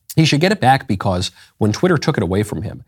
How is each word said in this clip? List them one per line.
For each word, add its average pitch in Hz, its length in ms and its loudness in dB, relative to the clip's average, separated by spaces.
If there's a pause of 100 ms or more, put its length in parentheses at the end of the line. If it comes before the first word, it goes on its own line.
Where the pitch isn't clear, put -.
(160)
He 156 80 4
should 147 160 2
get 185 100 2
it 214 80 -2
back 131 300 2
because 92 420 -2 (280)
when 107 120 0
Twitter 180 260 0
took 147 200 0
it 107 80 0
away 92 180 0
from - 200 -6
him, - 240 -10